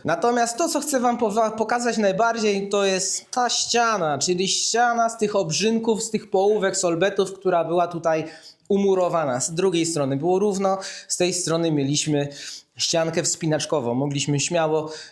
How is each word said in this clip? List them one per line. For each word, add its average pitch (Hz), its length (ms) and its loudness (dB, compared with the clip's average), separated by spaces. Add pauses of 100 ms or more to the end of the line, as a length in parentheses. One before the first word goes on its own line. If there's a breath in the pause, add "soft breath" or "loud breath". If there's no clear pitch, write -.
Natomiast 233 520 0
to, 339 120 0
co 311 100 -2
chcę 262 200 -2
wam 240 180 0
powa-, 220 340 0
pokazać 226 460 -2
najbardziej, 202 720 0
to 202 160 2
jest 185 460 -2
ta 247 180 0
ściana, 214 680 0
czyli 180 300 0
ściana 233 600 2
z 226 80 -10
tych 208 180 0
obrzynków, 214 680 0
z - 60 -8
tych - 200 -4
połówek 190 480 2
solbetów, 185 560 0
która 175 300 0
była 170 240 0
tutaj 160 380 -2 (440 loud breath)
umurowana. 175 680 2
Z 165 140 -4
drugiej 170 320 2
strony 139 320 0
było 180 220 2
równo, 196 380 0 (300 loud breath)
z - 100 -4
tej 180 160 2
strony 165 380 0
mieliśmy 143 580 0 (480 loud breath)
ściankę 165 460 -2
wspinaczkową. 151 720 -2
Mogliśmy 143 460 -2
śmiało 156 520 0 (200 loud breath)